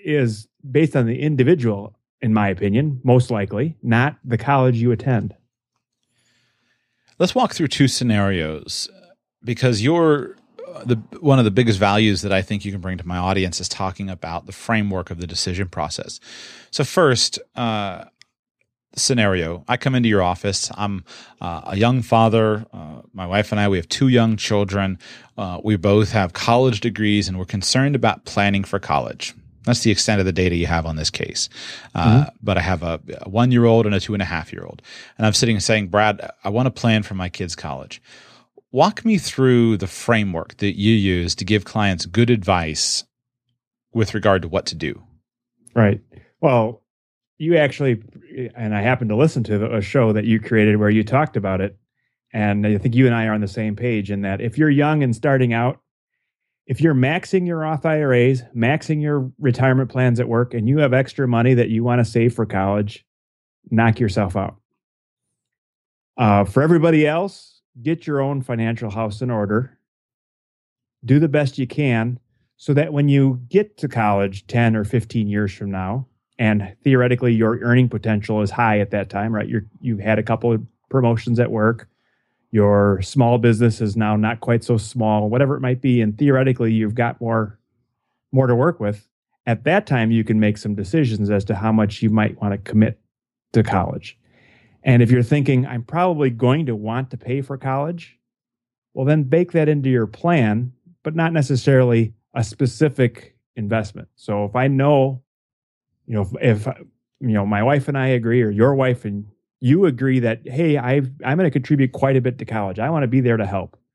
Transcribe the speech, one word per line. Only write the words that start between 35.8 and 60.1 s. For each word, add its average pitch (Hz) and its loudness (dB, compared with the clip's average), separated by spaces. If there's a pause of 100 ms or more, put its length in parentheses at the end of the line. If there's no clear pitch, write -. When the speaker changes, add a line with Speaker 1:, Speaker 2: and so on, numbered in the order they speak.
Speaker 2:
"Brad, 104 2 (220)
I 98 -6
wanna 120 0
plan 110 0
for 101 -10
my 92 -6
kids' 87 -8
college." - -14 (680)
Walk 165 2
me 220 2
through 120 2
the 92 -6
framework 98 -2
that 101 -4
you 104 2
use 92 0
to - -10
give 101 0
clients 98 -2
good 113 2
advice 90 -2 (880)
with 110 0
regard 95 2
to 82 -10
what 92 -4
to - -8
do. 76 -8 (760)
Speaker 1:
Right. 104 2 (400)
Well, 117 0 (560)
you 165 0
actually, 139 0 (540)
and 110 -4
I 104 0
happened 120 0
to 107 -2
listen 139 0
to 107 -2
the, 113 -2
a 104 0
show 110 0
that 107 -2
you 110 0
created 107 2
where 107 2
you 107 2
talked 131 -2
about 95 -2
it. 101 -6 (560)
And 104 0
I 107 2
think 117 -2
you 131 6
and 120 2
I 113 0
are 107 0
on 107 -2
the 98 -4
same 107 -6
page 110 -4
in 101 -4
that 98 -4
if 117 -6
you're 156 4
young 147 2
and 123 0
starting 131 0
out, 120 0 (880)
if 131 -6
you're 156 4
maxing 160 0
your 170 -4
Roth 156 -4
I 156 0
R 135 2
As, 123 2 (120)
maxing 151 0
your 143 -2 (100)
retirement 131 2
plans 123 2